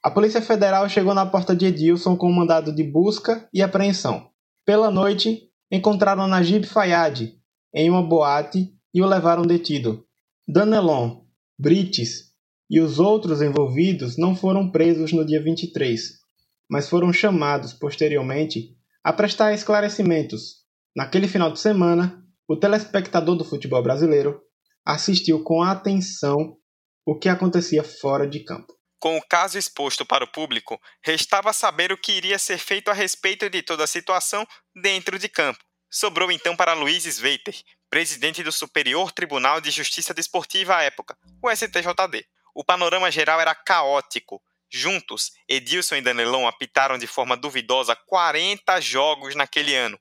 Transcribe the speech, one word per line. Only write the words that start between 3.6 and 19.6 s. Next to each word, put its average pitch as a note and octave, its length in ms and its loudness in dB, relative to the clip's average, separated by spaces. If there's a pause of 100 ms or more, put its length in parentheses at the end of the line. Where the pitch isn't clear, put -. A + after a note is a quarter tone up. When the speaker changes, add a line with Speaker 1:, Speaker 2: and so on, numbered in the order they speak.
Speaker 1:
apreensão. F#3+ 680 0 (340)
Pela G#3+ 260 4
noite, G3+ 600 0 (200)
encontraram G3 580 2
Najib F#3 380 2
Fayad E3 640 0 (420)
em D#3 160 4
uma F3+ 120 4
boate D#3+ 720 2 (200)
e F3+ 80 2
o F#3+ 60 4
levaram E3+ 360 4
detido. D3+ 600 0 (420)
Danelon, E3+ 760 2 (360)
Brites E3 760 0 (360)
e D#3 120 4
os D3+ 200 0
outros F#3 400 2
envolvidos C#3+ 760 0
não F3+ 180 2
foram F#3+ 340 0
presos D#3+ 420 2
no D#3+ 120 2
dia D3+ 180 0
vinte E3 220 -2
e E3+ 80 -10
três, B2 460 -4 (500)
mas C#3+ 200 -4
foram F3 240 4
chamados D3+ 600 0
posteriormente C#3+ 1040 -4 (260)
a D#3+ 100 0
prestar G#3 420 2
esclarecimentos. G#3 1120 -2 (300)